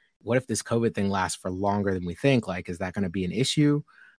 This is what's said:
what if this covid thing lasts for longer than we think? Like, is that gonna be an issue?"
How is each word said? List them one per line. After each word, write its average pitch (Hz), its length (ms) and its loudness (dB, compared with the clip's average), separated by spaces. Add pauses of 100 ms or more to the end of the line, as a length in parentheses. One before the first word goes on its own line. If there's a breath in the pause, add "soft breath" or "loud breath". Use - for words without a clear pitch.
(220 soft breath)
what 113 140 0
if 127 120 0
this 107 140 -2
covid 117 320 0
thing 98 160 0
lasts 92 300 0
for 95 100 -6
longer 101 440 0
than 90 120 -4
we 87 100 -6
think? 131 320 2
Like, 90 200 -6
is 87 100 -8
that 92 160 -6
gonna 95 160 -2
be 92 140 -2
an 87 80 -4
issue?" 147 500 2 (380 loud breath)